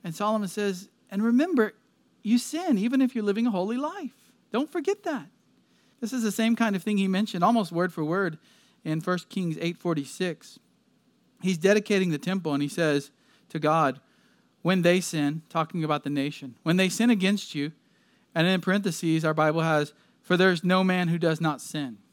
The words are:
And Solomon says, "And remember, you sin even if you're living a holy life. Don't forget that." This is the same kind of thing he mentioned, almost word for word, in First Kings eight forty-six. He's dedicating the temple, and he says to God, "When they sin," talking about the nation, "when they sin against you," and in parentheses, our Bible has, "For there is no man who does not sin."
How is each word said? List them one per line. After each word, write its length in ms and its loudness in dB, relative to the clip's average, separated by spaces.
And 120 -10
Solomon 340 -2
says, 400 -6
"And 120 -4
remember, 520 2
you 160 2
sin 400 0
even 220 0
if 140 0
you're 100 -4
living 220 0
a 40 0
holy 260 -2
life. 560 -10
Don't 180 -2
forget 340 -4
that." 260 -6
This 120 -6
is 100 -2
the 100 0
same 220 2
kind 220 0
of 60 -4
thing 160 0
he 100 2
mentioned, 340 -2
almost 300 2
word 200 -2
for 120 -6
word, 340 -2
in 160 -4
First 300 -4
Kings 300 -4
eight 180 -4
forty-six. 800 -6
He's 160 0
dedicating 520 4
the 80 0
temple, 340 -4
and 100 0
he 60 -2
says 420 0
to 100 -8
God, 420 2
"When 200 2
they 180 4
sin," 480 -2
talking 360 -4
about 200 -2
the 60 -4
nation, 520 -6
"when 140 2
they 120 4
sin 220 2
against 440 0
you," 180 -4
and 120 2
in 140 2
parentheses, 640 0
our 100 0
Bible 280 2
has, 320 0
"For 160 0
there 160 6
is 120 -4
no 200 4
man 240 2
who 100 0
does 220 0
not 200 -2
sin." 380 -10